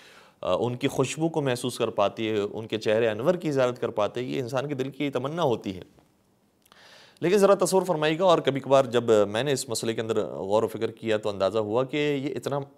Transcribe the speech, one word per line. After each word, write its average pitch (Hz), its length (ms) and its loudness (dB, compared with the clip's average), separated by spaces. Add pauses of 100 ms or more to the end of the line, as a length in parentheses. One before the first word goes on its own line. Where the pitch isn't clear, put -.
(440)
अ, 90 180 0
उनकी 123 260 -2
खुशबू 151 420 0
को 160 120 -2
महसूस 127 360 -2
कर 110 120 -2
पाते, 107 500 0
उनके 110 380 -4
चेहरे 110 300 2
अनवर 127 300 0
की 160 140 -4
ज़ियारत 123 260 0
कर 113 120 -4
पाते। 107 320 -2
ये 139 180 -4
इंसान 127 280 -4
के 147 80 -6
दिल 131 140 -4
की 143 200 -4
तमन्ना 135 320 -4
होती 113 300 0
है। 92 120 -12 (1400)
लेकिन 180 180 4
ज़रा 196 160 8
तसव्वुर 185 280 2
फरमाइएगा, 160 420 0
और 165 140 6
कभी 135 200 0
कभार 131 280 4
जब 117 240 2
मैंने 107 420 4
इस - 160 -4
मसले 113 240 -2
के 117 80 -4
अंदर 110 200 -2
गौर 95 440 0
व - 20 -2
फिक्र 107 240 -4
किया, 110 260 -2
तो 107 120 -2
अंदाज़ा 98 300 0
हुआ 110 240 0
कि 139 140 -4
ये 147 320 -2
इतना 135 360 -6 (120)